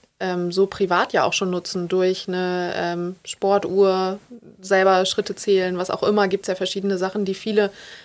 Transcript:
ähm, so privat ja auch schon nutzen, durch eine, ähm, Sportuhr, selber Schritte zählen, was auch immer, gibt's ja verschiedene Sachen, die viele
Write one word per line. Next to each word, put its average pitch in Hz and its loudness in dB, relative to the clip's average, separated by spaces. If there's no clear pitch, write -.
ähm, 180 -2
so 190 2
privat 185 0
ja 160 2
auch 147 2
schon 185 -2
nutzen, 180 -4
durch 185 0
eine, 180 -2
ähm, 175 -4
Sportuhr, 196 2
selber 190 4
Schritte 196 -4
zählen, 185 0
was 185 -4
auch - -4
immer, 208 4
gibt's 196 -2
ja 185 -2
verschiedene 190 -2
Sachen, 190 -4
die 190 -4
viele 208 0